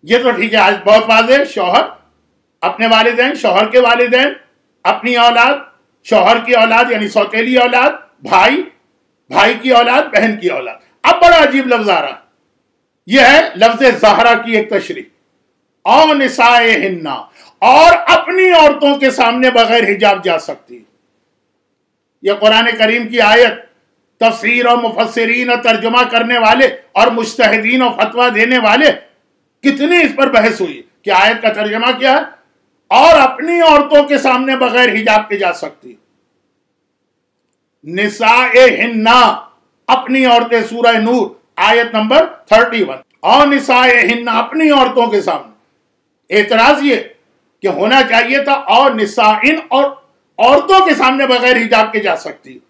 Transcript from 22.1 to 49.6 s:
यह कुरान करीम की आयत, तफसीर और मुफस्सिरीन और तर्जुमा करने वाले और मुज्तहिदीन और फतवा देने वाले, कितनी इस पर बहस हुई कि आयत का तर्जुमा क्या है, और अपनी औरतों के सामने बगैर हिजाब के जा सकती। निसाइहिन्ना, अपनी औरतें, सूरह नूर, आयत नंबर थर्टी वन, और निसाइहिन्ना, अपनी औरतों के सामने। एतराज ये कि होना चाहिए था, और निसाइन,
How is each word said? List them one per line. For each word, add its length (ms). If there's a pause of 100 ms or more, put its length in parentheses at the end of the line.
यह 120
कुरान 380
करीम 360
की 100
आयत, 440 (580)
तफसीर 460
और 160
मुफस्सिरीन 680
और 120
तर्जुमा 440
करने 320
वाले 300
और 440
मुज्तहिदीन 720
और 140
फतवा 340
देने 280
वाले, 320
कितनी 1120
इस 120
पर 180
बहस 300
हुई 240 (200)
कि 60
आयत 320
का 80
तर्जुमा 420
क्या 240
है, 80 (680)
और 300
अपनी 420
औरतों 420
के 140
सामने 380
बगैर 400
हिजाब 320
के 80
जा 180
सकती। 440 (1900)
निसाइहिन्ना, 1300 (720)
अपनी 360
औरतें, 380
सूरह 360
नूर, 280 (320)
आयत 360
नंबर 320 (200)
थर्टी 360
वन, 200 (220)
और 220
निसाइहिन्ना, 840
अपनी 380
औरतों 380
के 120
सामने। 1160
एतराज 460
ये 120 (680)
कि 60
होना 340
चाहिए 420
था, 100
और 400
निसाइन, 640 (140)